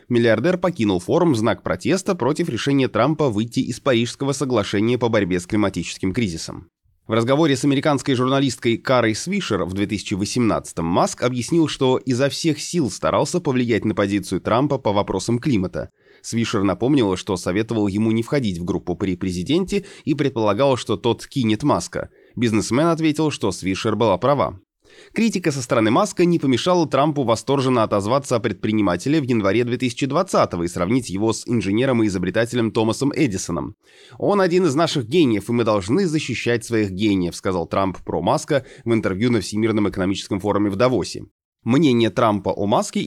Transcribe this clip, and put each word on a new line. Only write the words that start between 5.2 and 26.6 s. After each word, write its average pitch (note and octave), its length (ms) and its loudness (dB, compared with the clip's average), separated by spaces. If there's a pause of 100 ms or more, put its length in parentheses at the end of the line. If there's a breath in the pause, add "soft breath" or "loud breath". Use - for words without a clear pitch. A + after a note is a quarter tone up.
с F2 80 -8
климатическим F#2+ 680 -2
кризисом. F2 540 -6 (400)
В A2 60 -8
разговоре C3+ 440 2
с A#2+ 80 -2
американской C#3 500 2
журналисткой B2+ 640 0
Карой A2+ 400 2
Свишер E3+ 480 -2
в F2+ 80 -6
две G2 160 -2
тысячи G2+ 260 -4
восемнадцатом F#2+ 720 -2
Маск A#2 380 0
объяснил, B2+ 420 0
что C3 300 2
изо C3+ 320 0
всех D3+ 320 -4
сил D#3+ 280 -2
старался G#2 520 -2
повлиять B2 440 0
на G#2+ 120 -2
позицию G2 440 0
Трампа B2+ 380 0
по G#2+ 140 -2
вопросам G2+ 480 -2
климата. F#2 500 -2 (320 soft breath)
Свишер A2+ 400 -2
напомнила, G2+ 540 2
что F#2+ 200 -4
советовал G#2 520 0
ему G#2+ 240 0
не A2+ 100 0
входить A#2 360 -2
в F2 60 -8
группу F2+ 300 -4
при F#2 220 -2
президенте D3 680 -2 (180 loud breath)
и D#3 100 0
предполагал, B2+ 640 0
что A2+ 200 -4
тот A2+ 300 -2
кинет A2 380 0
Маска. - 460 -2 (260 soft breath)
Бизнесмен A2+ 500 2
ответил, D#3+ 460 0
что G#2 180 -4
Свишер F#2+ 460 -4
была G#2+ 200 2
права. A2+ 440 0 (540 loud breath)
Критика G3 380 0
со C3 100 -4
стороны A2+ 300 2
Маска F3+ 320 2
не F3 160 2
помешала D#3 440 2